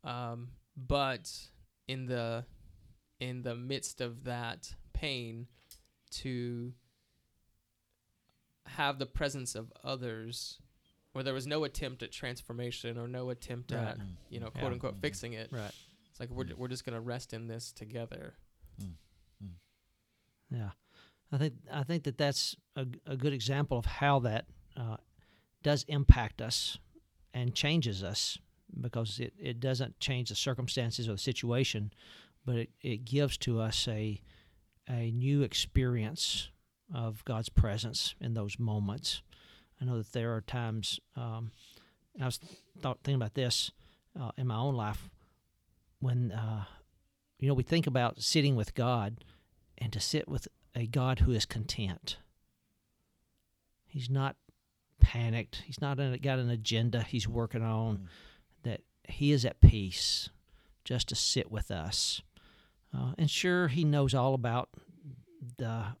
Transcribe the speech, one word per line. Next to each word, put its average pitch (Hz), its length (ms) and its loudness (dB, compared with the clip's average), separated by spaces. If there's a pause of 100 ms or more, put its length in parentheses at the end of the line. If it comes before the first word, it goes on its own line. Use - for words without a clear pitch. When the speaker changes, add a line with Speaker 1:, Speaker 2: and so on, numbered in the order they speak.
Speaker 1:
Um, 123 480 -8 (240)
but 135 720 -4 (380)
in 131 180 -6
the, 117 400 -4 (720)
in 127 240 -8
the 120 140 -6
midst 127 440 -8
of 120 240 -6
that 120 520 -8 (160)
pain, 120 560 -6 (600)
to 123 640 -6 (1900)
have 139 340 -2
the 135 60 -4
presence 139 500 -4
of 110 160 -12 (100)
others, 123 800 -8 (520)
where 135 120 -8
there 135 100 -2
was 131 120 -6
no 151 180 -2
attempt 131 380 -6
at - 100 -10
transformation 120 840 -8
or 117 80 -8
no 127 240 -8
attempt 123 420 -10
Speaker 2:
Right. 117 160 -4
Speaker 1:
at, 110 100 -8
Speaker 3:
Mm. 98 180 -12 (140)
Speaker 1:
you 120 100 -10
know, 113 140 -10
Speaker 2:
Yeah. 123 60 -8
Speaker 1:
quote 131 120 -2
unquote, 123 220 -6
Speaker 3:
Mm-hmm. 98 60 -12
Speaker 1:
fixing 117 340 -6
it. 110 180 -12
Speaker 2:
Right. 107 220 -8 (360)
Speaker 1:
It's - 100 -20
like, 120 100 -10
we're, 123 140 -6
Speaker 3:
Mm. - 100 -10
Speaker 1:
we're 127 140 -8
just 127 160 -8
gonna 117 160 -8
rest 120 320 -8
in 113 140 -10
this 113 260 -10
together. 117 640 -12 (440)
Speaker 3:
Mm. 92 140 -10 (480)
Mm. 95 120 -14 (960)
Speaker 2:
Yeah. 110 220 -6 (580)
I 143 80 0
think, 143 160 0 (160)
I 147 120 -4
think 151 220 -2
that 135 140 -4
that's - 380 0 (200)
a, 135 100 -6 (200)
a 139 100 -6
good 139 160 0
example 135 460 0
of 113 80 -2
how 143 340 2
that, 113 260 -2 (300)
uh, 113 200 -6 (680)
does 147 220 2
impact 135 580 8
us - 360 -4 (540)
and 123 220 -2
changes 120 480 2
us, - 360 -4 (420)
because 117 400 -4
it, 120 180 -8
it 127 220 -6
doesn't 131 400 -2
change 123 300 -2
the 104 40 -6
circumstances 123 760 -2
or 110 40 0
the 98 60 -2
situation, 117 760 -2 (520)
but 123 120 -2
it, 117 140 -4 (100)
it 123 240 -4
gives 135 340 2
to 113 220 0
us 110 280 0
a, 107 320 -2 (680)
a 117 240 0
new 139 300 2
experience - 1080 0 (420)
of 113 320 -6
God's 113 240 -4
presence 113 720 2
in 117 140 -2
those 104 240 -4
moments. 107 640 -2 (580)
I 127 60 -4
know 123 120 0
that 107 140 -6
there 117 240 -2
are 110 60 -2
times, 113 580 -4 (160)
um, 113 340 -6 (680)
I 131 60 -2
was 127 120 -4 (400)
thought, 131 240 -6
thinking 139 180 2
about 110 140 -4
this, - 380 0 (460)
uh, 120 180 -6
in 131 100 -2
my 113 100 0
own 131 200 0
life, 104 320 -4 (880)
when, 123 320 0
uh, 110 360 -4 (720)
you 135 100 2
know, 143 60 6
we 127 100 4
think 165 240 4
about 123 340 2
sitting 143 320 6
with 107 200 0
God, 117 500 0 (540)
and 113 140 -4
to 107 60 -4
sit - 300 -2
with 139 180 -4 (300)
a 120 100 -2
God 127 340 2
who 123 120 6
is 110 140 2
content. 107 720 -4 (1700)
He's 123 240 -6
not 135 260 0 (680)
panicked. 117 600 0
He's - 140 -8
not 139 200 0
in, 131 200 0
got 131 180 0
an 120 120 0
agenda 113 520 2
he's 107 260 -2
working 117 340 -2
on, 110 360 0
Speaker 3:
Mm. 95 80 -10 (560)
Speaker 2:
that 117 180 -4 (280)
he 143 240 4
is 131 120 4
at - 160 4
peace - 720 10 (540)
just 123 240 0
to - 60 -4
sit - 380 0
with 104 180 -4
us. 90 520 -2 (680)
Uh, 131 260 -2
and 156 120 4
sure, 180 380 2
he 151 160 2
knows 143 300 4
all 135 200 4
about 120 360 0 (880)
the 113 260 -4 (160)